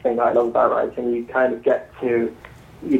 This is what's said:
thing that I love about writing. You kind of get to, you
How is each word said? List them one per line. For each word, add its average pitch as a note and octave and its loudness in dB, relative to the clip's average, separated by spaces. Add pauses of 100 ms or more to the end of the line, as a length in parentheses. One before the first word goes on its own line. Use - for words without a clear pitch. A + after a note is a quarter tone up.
thing A#2 0
that A#2+ 2
I - 2
love A#2+ 2
about A#2 2
writing. A#2+ -2
You A#2+ -4
kind B2+ 0
of A#2+ -10
get C3 0 (100)
to, A#2 0 (520)
you C#3 2